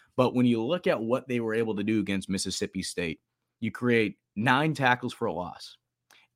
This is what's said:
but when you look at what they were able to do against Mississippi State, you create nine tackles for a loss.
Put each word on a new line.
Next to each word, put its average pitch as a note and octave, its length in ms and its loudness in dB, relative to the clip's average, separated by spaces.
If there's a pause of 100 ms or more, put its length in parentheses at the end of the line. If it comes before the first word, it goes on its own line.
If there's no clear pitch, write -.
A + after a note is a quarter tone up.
(160)
but B2+ 180 4
when B2 120 4
you A2+ 180 2
look F3 240 -2
at D3 120 2
what A#2 280 -2
they B2 120 -2
were A2 140 -2
able A2 220 0
to G2+ 80 -2
do A2 160 2
against G2 300 -2
Mississippi F#2+ 520 -4
State, E2+ 380 -6 (400)
you A2+ 100 -4
create A#2 480 0 (180)
nine C3+ 380 2
tackles B2 400 2
for - 120 -6
a F#2 80 -2
loss. - 440 -10 (580)